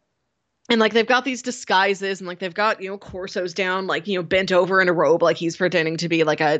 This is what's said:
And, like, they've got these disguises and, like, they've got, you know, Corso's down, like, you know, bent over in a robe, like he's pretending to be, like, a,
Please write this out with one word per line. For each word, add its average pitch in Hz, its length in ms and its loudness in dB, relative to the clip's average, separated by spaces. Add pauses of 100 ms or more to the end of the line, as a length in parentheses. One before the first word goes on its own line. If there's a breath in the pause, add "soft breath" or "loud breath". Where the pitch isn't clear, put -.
(680)
And, 233 100 2
like, 214 140 2
they've 226 120 2
got 247 200 0
these 254 160 -6
disguises 196 800 -2
and, 185 80 -10
like, 175 100 -10
they've 185 140 -8
got, 208 280 -2
you 190 80 -12
know, 202 80 -12
Corso's 185 560 -8
down, 190 340 -2
like, 165 200 -4
you 196 100 -2
know, 180 60 -4
bent 190 300 0
over 185 260 4
in 185 80 4
a 180 60 4
robe, 160 300 4
like 165 140 4
he's 165 200 -4
pretending 165 400 0
to 170 100 -4
be, 160 160 2
like, 156 160 0
a, 156 200 2